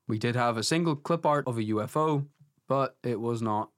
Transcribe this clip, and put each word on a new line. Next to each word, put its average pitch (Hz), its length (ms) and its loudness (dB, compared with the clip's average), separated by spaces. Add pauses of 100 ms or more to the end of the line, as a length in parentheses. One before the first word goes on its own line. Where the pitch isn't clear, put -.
We 113 120 0
did 120 160 0
have 120 220 2
a 110 60 -2
single 165 320 2
clip 165 300 -2
art 147 220 2
of 117 100 -4
a 110 60 -2
U 107 180 0
F 107 140 -6
O, 156 300 2 (420)
but 135 360 0
it 120 180 -2
was 117 200 -2
not 107 360 -2